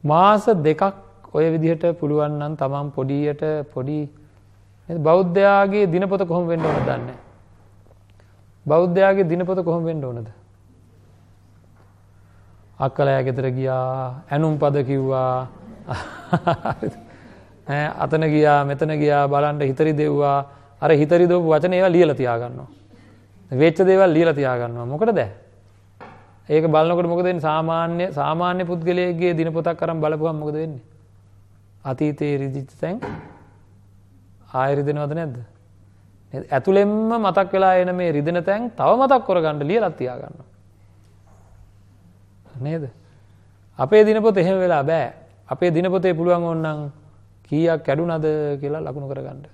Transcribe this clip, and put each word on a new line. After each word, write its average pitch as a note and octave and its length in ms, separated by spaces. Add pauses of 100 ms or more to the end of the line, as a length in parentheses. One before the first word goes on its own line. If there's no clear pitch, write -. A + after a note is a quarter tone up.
මාස F#3+ 420 (120)
දෙකක් D#3 240 (480)
ඔය D#3 180
විදිහට D#3+ 360 (100)
පුළුවන් D3 440
නම් D3+ 160
තමන් C#3 360
පොඩියට C#3+ 520 (240)
පොඩි, D3 420 (800)
නේද? E3+ 120
බෞද්ධයාගේ G3 880
දිනපොත F#3 360
කොහොම F3 240
වෙන්න E3 160
ඕනද D3+ 160
දන්නේ C3 200
නැහැ. B2 200 (1500)
බෞද්ධයාගේ F#3 580
දිනපොත F3+ 340
කොහොම E3+ 260
වෙන්න D#3+ 200
ඕනද? A#2 240 (2500)
අක්කලයා C3+ 460
ගෙදර C3 260
ගියා, C3 800
ඇනුම් D#3 300
පද C#3+ 280
කිව්වා. C3 640 (380)
<laughs> B2+ 100 (1700)
ඈ, D3 220 (100)
අතන D#3 300
ගියා, D3+ 360
මෙතන C#3 320
ගියා, D3 320
බලන්න D3 360
හිතරි C#3+ 320
දෙව්වා. C#3+ 440 (380)
අර D3 160
හිතරි D#3 340
දවපු F3 220
වචන D#3+ 240
ඒවා F#3 200
ලියලා E3 220
තියා A#2+ 240
ගන්නවා. B2+ 320 (800)
වෙච්ච D#3+ 300
දේවල් F#3+ 320
ලියලා D#3+ 220
තියා C3+ 240
ගන්නවා. A#2+ 280
මොකටද? E3+ 340 (1300)
ඒක D#3 180
බලනකොට E3+ 420
මොකද F3 160
වෙන්නේ? F3+ 160
සාමාන්‍ය, E3 720
සාමාන්‍ය F3 520
පුද්ගලයෙක්ගේ F3 680
දිනපොතක් E3 480
අරන් E3 180
බලපුවම D#3 360
මොකද D3+ 180
වෙන්නේ? D#3 280 (1000)
අතීතයේ C#3+ 560
රිදිච්ච C3+ 360
තැන් F3+ 260 (1500)
ආයෙ C3+ 220
රිදෙනවද D3 380
නැද්ද? D#3+ 220 (960)
නේද? C#3 160
ඇතුළෙන්ම G3+ 680
මතක් G3 340
වෙලා F#3+ 260
එන F3+ 180
මේ F3+ 180
රිදෙන E3 300
තැන් G#3+ 300
තව C#3 240
මතක් C4 280
කරගන්න D#3 400
ලියලා F#3+ 280
තියාගන්නවා. - 580 (2000)
නේද? D3 320 (880)
අපේ G#3+ 260
දිනපොත G#3+ 320
එහෙම F#3+ 220
වෙලා E3+ 240
බෑ. D3+ 300 (320)
අපේ - 260
දිනපොතේ F3+ 440
පුළුවන් E3+ 300
ඕනනම් D#3 460 (520)
කීයක් D#3+ 400
කැඩුනද D#3+ 440 (300)
කියලා C#3+ 240
ලකුණු C#3+ 280
කරගන්න. C3+ 460